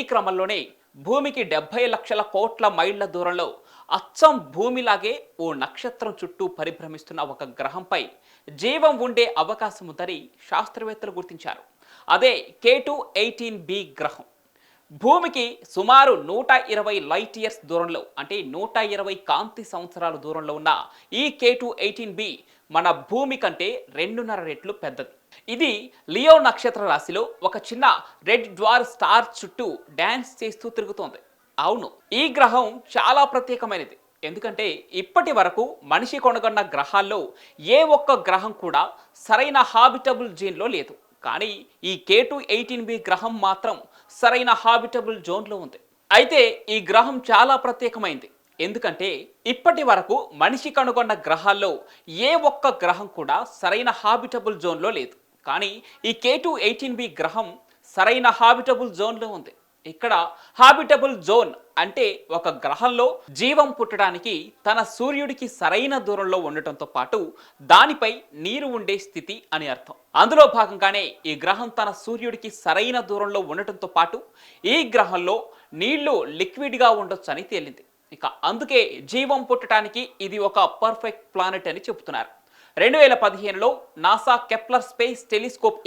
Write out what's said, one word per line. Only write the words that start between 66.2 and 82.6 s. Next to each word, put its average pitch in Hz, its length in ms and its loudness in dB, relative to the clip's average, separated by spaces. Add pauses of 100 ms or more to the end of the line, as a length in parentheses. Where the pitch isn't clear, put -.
ఉండటంతో 151 480 -8
పాటు 131 240 -2 (520)
దానిపై 226 380 8 (360)
నీరు 269 220 -6 (100)
ఉండే 196 180 -4 (100)
స్థితి 170 300 -14 (200)
అని 156 180 -6
అర్థం. - 220 -14 (260)
అందులో 294 240 10 (120)
భాగంగానే 196 480 0 (260)
ఈ 151 120 -4
గ్రహం 208 260 -2 (100)
తన 208 120 -2 (120)
సూర్యుడికి 233 480 -8 (120)
సరైన 226 360 0 (120)
దూరంలో 202 300 -4 (120)
ఉండటంతో 190 420 -8
పాటు 170 240 0 (540)
ఈ - 20 4 (200)
గ్రహంలో 185 420 0 (460)
నీళ్లు 285 320 -2 (260)
లిక్విడ్గా 240 500 2 (120)
ఉండొచ్చని 180 500 -10
తేలింది. 147 320 -10 (320)
ఇక - 80 -8 (240)
అందుకే 247 340 2 (300)
జీవం 262 360 0
పుట్టడానికి 233 540 0 (240)
ఇది 196 100 -8 (120)
ఒక 202 100 0 (240)
పర్ఫెక్ట్ 220 500 -4
ప్లానెట్ 185 380 -4
అని 180 160 -12
చెబుతున్నారు. 139 420 -8 (540)